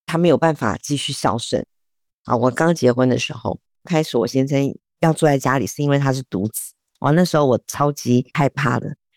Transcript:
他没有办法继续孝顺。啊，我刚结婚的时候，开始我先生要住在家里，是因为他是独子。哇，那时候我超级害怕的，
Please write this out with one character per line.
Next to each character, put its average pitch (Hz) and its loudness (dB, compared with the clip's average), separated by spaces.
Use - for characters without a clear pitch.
他 165 -4
没 170 4
有 131 6
办 160 2
法 110 -4
继 143 -4
续 - -6
孝 113 -2
顺。 - -4
啊， 123 -2
我 123 2
刚 165 0
结 127 2
婚 127 2
的 120 2
时 - -6
候， - -6
开 160 0
始 147 -4
我 113 2
先 131 -2
生 139 -2
要 160 2
住 156 2
在 143 4
家 131 0
里， 107 -2
是 - -6
因 143 0
为 139 4
他 139 2
是 131 -4
独 101 -4
子。 - -10
哇， 139 0
那 165 4
时 170 0
候 147 4
我 123 2
超 147 -2
级 123 0
害 143 0
怕 127 -2
的， - -10